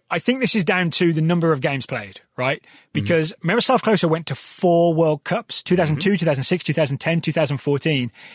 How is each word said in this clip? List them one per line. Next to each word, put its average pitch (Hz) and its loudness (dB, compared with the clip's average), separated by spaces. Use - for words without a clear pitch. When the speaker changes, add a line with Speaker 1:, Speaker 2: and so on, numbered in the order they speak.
Speaker 1:
I 175 -2
think 254 -2
this 226 2
is 190 2
down 185 0
to 175 2
the 156 0
number 165 2
of 139 0
games 139 -4
played, 104 -10
right? 131 -2
Speaker 2:
Mm-hmm. - -20
Speaker 1:
Because 160 0
Miroslav 226 2
Klose 185 2
went 160 0
to 135 -6
four 170 2
World 156 2
Cups, - -6
two 180 2
thousand 156 0
two, 196 2
Speaker 2:
Mm-hmm. 202 2
Speaker 1:
two 160 0
thousand 135 0
six, - -2
two 156 -4
thousand 139 0
ten, 165 0
two 151 -4
thousand 139 -2
fourteen. 143 -2